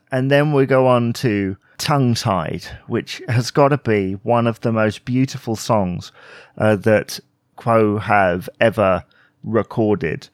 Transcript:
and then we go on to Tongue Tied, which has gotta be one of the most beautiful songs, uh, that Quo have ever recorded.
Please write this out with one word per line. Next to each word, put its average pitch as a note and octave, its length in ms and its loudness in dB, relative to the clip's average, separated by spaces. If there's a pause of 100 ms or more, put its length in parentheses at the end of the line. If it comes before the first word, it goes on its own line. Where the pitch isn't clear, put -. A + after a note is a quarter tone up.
(120)
and C3 180 -2
then D3 220 4
we C3+ 140 4
go C3 200 2
on A#2+ 280 2
to G2+ 420 -2 (200)
Tongue C3+ 380 0
Tied, F2 500 -4 (220)
which - 420 -6
has A#2+ 220 -2
gotta C#3+ 260 2
be G2+ 460 -2
one A#2 240 0
of A2+ 140 -4
the A2+ 120 -2
most A2 320 -2
beautiful B2 520 -2
songs, G2 540 -2 (460)
uh, G#2+ 200 2
that G#2 440 0 (360)
Quo A2 420 2
have G2 500 0 (120)
ever F#2+ 440 2 (400)
recorded. G#2 880 -2